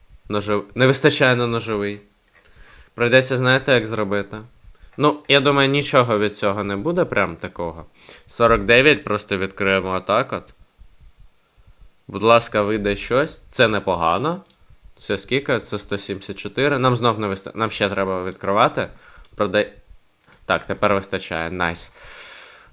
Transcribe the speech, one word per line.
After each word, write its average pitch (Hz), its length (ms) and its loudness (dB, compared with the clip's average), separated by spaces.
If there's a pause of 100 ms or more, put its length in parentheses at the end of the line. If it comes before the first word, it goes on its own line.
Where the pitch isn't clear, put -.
(300)
Ножив-, 104 360 -2 (100)
не 127 120 4
вистачає 135 480 4
на 120 120 0
ножовий. 107 520 -4 (960)
Прийдеться, 127 440 4
знаєте, 131 360 2
як 110 140 2
зробити? 104 500 -4 (600)
Ну, 147 300 2
я 139 120 6
думаю, 139 300 4
нічого 131 500 2
від 104 160 0
цього 104 280 -2
не 101 120 -2
буде 156 300 -2
прям 95 300 -2
такого. 82 500 -10 (420)
Сорок 113 360 2
дев'ять, 123 400 4
просто 104 340 -4
відкриємо 95 540 -2
отак 104 420 -2
от. - 200 -12 (1500)
Будь 98 160 -6
ласка, 113 380 2
вийде 101 340 -2
щось. 139 460 -4 (100)
Це 120 160 2
непогано. 98 720 -2 (560)
Це 101 200 -6
скільки? 135 420 -2
Це 104 200 -8
сто - 180 -6
сімдесят 98 420 -10
чотири. 131 400 -2
Нам 127 160 2
знов 113 240 0
не 107 80 -2
виста-, 98 280 -6
нам 110 160 -2
ще 101 180 0
треба 95 340 -2
відкривати. 98 640 0 (480)
Продай-, 104 360 0 (720)
так, 87 200 0
тепер 101 280 0
вистачає. 90 580 -4
Найс. 87 400 -4 (800)